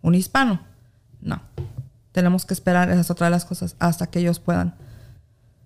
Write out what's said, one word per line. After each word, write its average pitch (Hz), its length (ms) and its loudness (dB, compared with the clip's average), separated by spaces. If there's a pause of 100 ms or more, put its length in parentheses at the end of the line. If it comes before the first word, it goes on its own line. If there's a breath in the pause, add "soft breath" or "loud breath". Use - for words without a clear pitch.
Un 170 120 4
hispano, 202 460 2 (640)
no. - 180 -6 (720)
Tenemos 180 320 2
que - 80 -6
esperar, 180 380 2
esa 180 100 4
es 170 100 0
otra 170 180 0
de - 20 4
las 175 160 0
cosas, 175 320 -8
hasta 180 300 -2
que - 100 -4
ellos 170 200 0
puedan 175 360 -2 (920 loud breath)